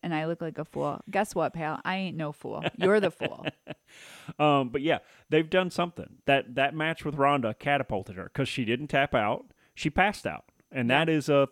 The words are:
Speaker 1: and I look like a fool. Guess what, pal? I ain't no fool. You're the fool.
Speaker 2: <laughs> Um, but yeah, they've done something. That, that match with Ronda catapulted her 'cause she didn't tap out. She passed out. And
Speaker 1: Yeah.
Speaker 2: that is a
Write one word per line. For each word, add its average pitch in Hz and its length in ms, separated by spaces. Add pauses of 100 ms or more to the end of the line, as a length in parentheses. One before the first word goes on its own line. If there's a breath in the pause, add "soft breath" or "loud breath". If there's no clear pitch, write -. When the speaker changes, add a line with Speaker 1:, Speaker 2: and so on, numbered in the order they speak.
Speaker 1:
and 170 100
I 156 140
look 165 120
like 160 200
a 151 60
fool. 147 440
Guess 202 240
what, 160 200
pal? 156 300
I 185 120
ain't 190 200
no 151 160
fool. - 320 (140)
You're 190 220
the 190 120
fool. - 400
Speaker 2:
<laughs> - 40 (840 loud breath)
Um, 143 300
but 135 120
yeah, 147 180 (300 soft breath)
they've 156 200
done 185 200
something. - 560
That, 131 300
that 143 180
match 160 320
with 147 100
Ronda 139 380
catapulted 113 640
her 92 140
'cause 135 200
she 127 160
didn't 123 220
tap 139 260
out. 113 320 (300 soft breath)
She - 160
passed 202 340
out. 73 200 (260)
And 120 180
Speaker 1:
Yeah. 147 160
Speaker 2:
that 165 40
is 156 200
a 139 220